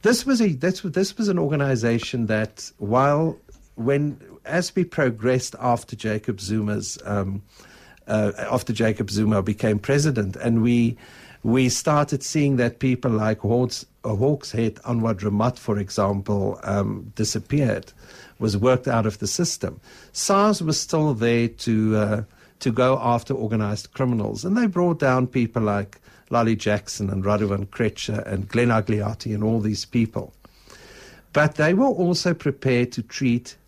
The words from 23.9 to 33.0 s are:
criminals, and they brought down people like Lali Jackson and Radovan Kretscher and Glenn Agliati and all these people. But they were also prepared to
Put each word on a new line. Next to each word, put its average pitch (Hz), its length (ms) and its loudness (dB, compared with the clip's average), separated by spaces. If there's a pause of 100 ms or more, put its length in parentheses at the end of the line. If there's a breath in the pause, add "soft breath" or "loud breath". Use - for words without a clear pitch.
criminals, 110 500 -2
and 185 140 0
they 240 80 2
brought 175 340 0
down 127 280 2
people 120 340 0
like 101 400 -2 (300 soft breath)
Lali 113 240 2
Jackson 104 540 -2
and 95 140 -4
Radovan 101 440 0
Kretscher - 580 -4
and 98 240 -6
Glenn 120 200 2
Agliati 107 640 -2
and 104 100 -2
all 113 160 0
these 104 260 -2
people. - 480 -2 (1000 loud breath)
But 151 220 4
they 156 180 4
were 226 120 4
also 180 480 2
prepared 127 600 0
to 117 100 -6